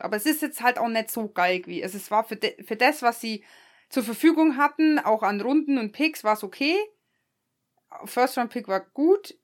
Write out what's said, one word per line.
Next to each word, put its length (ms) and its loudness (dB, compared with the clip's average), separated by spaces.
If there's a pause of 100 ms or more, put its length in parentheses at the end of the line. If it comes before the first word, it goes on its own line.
aber 180 -4
es 80 -6
ist 160 0
jetzt 180 -6
halt 160 0
auch 120 -2
nicht 220 -4
so 180 -6
geil 320 0
gewesen. 240 -8
Also 120 -8
es 140 -14
war 140 2
für 120 -12
de-, 260 -6
für 140 -8
das, 240 2
was 220 -2
sie 200 -6 (460)
zur 140 -2
Verfügung 560 4
hatten, 400 4
auch 240 0
an 180 0
Runden 380 2
und 140 -4
Picks, 320 -2
war's 200 0
okay. 320 -2 (1300)
First 320 0
Round 140 -2
Pick 180 -8
war 120 0
gut, 640 0